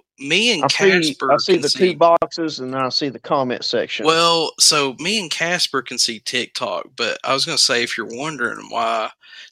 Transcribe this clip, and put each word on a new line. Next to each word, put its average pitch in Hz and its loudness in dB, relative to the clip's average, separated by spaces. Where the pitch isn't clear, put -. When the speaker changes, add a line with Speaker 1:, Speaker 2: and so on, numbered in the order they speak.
Speaker 1:
me 180 2
and 151 0
Speaker 2:
I - 4
see, 185 4
Speaker 1:
Casper 139 0
Speaker 2:
I 147 6
see 185 0
Speaker 1:
can 156 2
Speaker 2:
the 147 0
two - -2
Speaker 1:
see 175 -2
Speaker 2:
boxes, 165 2
and 131 -8
I 131 -2
see 143 0
the 120 -8
comment 131 -2
section. - -2
Speaker 1:
Well, 165 4
so 139 4
me 196 -2
and 160 -8
Casper 165 -2
can 123 -8
see 113 -2
TikTok, 110 -4
but 110 -2
I 123 0
was 135 0
gonna 156 -4
say, 120 2
if - -4
you're 110 -6
wondering 120 -6
why 113 -2